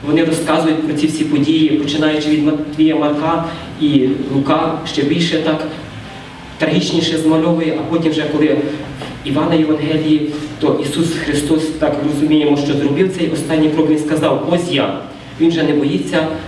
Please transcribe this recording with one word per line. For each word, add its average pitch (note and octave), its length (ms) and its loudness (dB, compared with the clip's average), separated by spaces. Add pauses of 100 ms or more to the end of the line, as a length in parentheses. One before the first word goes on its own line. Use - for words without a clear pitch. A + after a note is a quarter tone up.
вони D#3 160 4
розказують D#3 640 0
про C#3+ 60 -2
ці D3 140 0
всі - 160 -2
події, D3+ 460 2
починаючи D3+ 600 0
від D3+ 160 2
Матвія, D3+ 500 2
Марка D3+ 500 0 (360)
і C#3 260 4 (260)
Лука, D#3+ 520 0
ще - 180 -2
більше E3 360 0
так D#3 280 -2 (920)
трагічніше D#3+ 600 0
змальовує, D#3+ 640 2
а D3+ 120 -4
потім D#3+ 200 2
вже, D3+ 120 0
коли D3+ 240 2
в C#3+ 100 2 (680)
Івана D3+ 280 0
Євангелії, D3+ 720 2 (300)
то D3 240 2
Ісус E3 300 0 (120)
Христос, D3 400 0
так D3 300 -2 (180)
розуміємо, D3+ 440 2
що C#3+ 160 0
зробив C#3+ 440 2
цей E3 140 0
останній D#3 380 0
крок, D3+ 200 2
Він D#3 100 2
сказав: E3 520 0
«Ось F3 200 0
я». B2+ 280 -2 (400)
Він E3 100 4
вже D#3+ 140 0
не D3 100 0
боїться D3 540 0 (200)